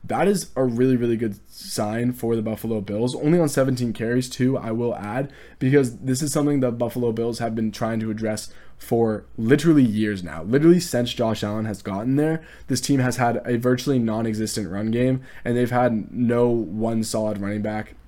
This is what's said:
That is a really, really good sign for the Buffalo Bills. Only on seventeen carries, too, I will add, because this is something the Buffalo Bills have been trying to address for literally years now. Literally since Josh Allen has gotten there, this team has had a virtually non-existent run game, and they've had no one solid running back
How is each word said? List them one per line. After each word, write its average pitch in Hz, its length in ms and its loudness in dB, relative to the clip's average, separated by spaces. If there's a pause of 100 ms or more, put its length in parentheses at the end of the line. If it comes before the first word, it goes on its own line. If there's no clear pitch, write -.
That 143 240 0
is 202 260 0
a 135 80 0
really, 127 320 4
really 120 220 2
good 110 240 -4 (100)
sign 117 600 -2
for 117 240 -2
the 113 60 -2
Buffalo 110 380 -4
Bills. 107 360 -2
Only 165 240 4
on 151 80 4
seventeen 127 440 0
carries, 120 360 0
too, 127 280 0
I 113 140 -4
will 113 240 -2
add, 104 380 -6 (260)
because 131 400 4
this 131 240 -2
is 143 100 -4
something 147 280 2
the 123 100 2
Buffalo 120 400 -2
Bills 113 300 -2
have 113 160 -4
been 110 160 -2
trying 113 280 -4
to 110 120 -4
address 107 400 -4 (260)
for 113 460 0 (120)
literally 147 460 4
years 104 400 0
now. 82 220 -10
Literally 151 340 6
since 120 340 -2
Josh 113 300 0
Allen 107 220 -4
has 107 180 -6
gotten 107 320 -2
there, 156 300 0 (240)
this 127 120 0
team 139 200 2
has 127 160 0
had 117 280 0
a 123 140 0
virtually 127 400 2
non-existent 110 720 -2
run 107 220 -4
game, 131 300 2 (220)
and 120 120 0
they've 120 140 2
had 120 420 0
no 120 380 2
one 113 520 -2
solid 107 360 -2
running 104 240 -4
back 107 320 -6 (140)